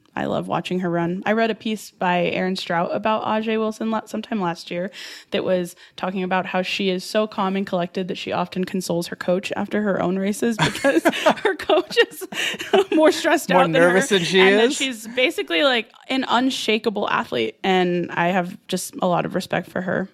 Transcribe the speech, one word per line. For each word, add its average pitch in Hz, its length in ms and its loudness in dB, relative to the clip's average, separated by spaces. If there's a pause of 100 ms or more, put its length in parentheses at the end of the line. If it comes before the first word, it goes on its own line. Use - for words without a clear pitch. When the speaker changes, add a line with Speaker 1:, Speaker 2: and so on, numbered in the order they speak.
(160)
Speaker 1:
I - 100 -4
love - 200 -4
watching 180 340 -2
her 180 100 -2
run. 170 360 -2
I 202 60 0
read 226 180 0
a 214 60 -4
piece 220 340 -8
by 180 360 0
Aaron 185 280 -2
Strout 175 400 -2
about 214 300 -2
Ajee 220 340 -2
Wilson 220 320 -2
la-, 220 140 -4
sometime 214 360 -6
last 170 300 -4
year 180 200 -6 (400)
that 202 120 -2
was 180 320 0 (220)
talking 185 260 -4
about 185 240 0
how 185 160 -2
she 190 280 -2
is 185 120 -2
so 214 240 -2
calm 196 300 -2
and 196 100 -2
collected 180 420 -4
that - 100 -6
she - 120 -8
often 180 340 -2
consoles 175 440 -4
her - 80 -10
coach 185 400 -2
after 202 260 -2
her 196 200 0
own 185 160 0
races 208 380 0
because 262 480 2
<laughs> - 380 2
her 381 140 2
coach - 400 0 (140)
is 320 180 -12 (600)
<laughs> - 20 0
more 311 180 8
stressed 311 400 0
Speaker 2:
More 180 100 6
Speaker 1:
out - 40 6
than 165 80 0
Speaker 2:
nervous 180 380 6
Speaker 1:
her, 202 80 4
Speaker 2:
than 170 60 2
she 170 160 2
Speaker 1:
and 190 160 8
that 220 100 6
Speaker 2:
is? 285 100 0
Speaker 1:
she's 247 320 -4
basically, 311 560 0
like, 247 260 2 (180)
an 262 200 0
unshakable 226 800 0
athlete, - 560 -2
and 180 480 2
I 170 160 0
have 180 300 -2 (100)
just - 320 -6
a 190 60 0
lot 170 180 2
of 160 100 -6
respect 180 340 -4
for - 120 -6
her 185 340 -4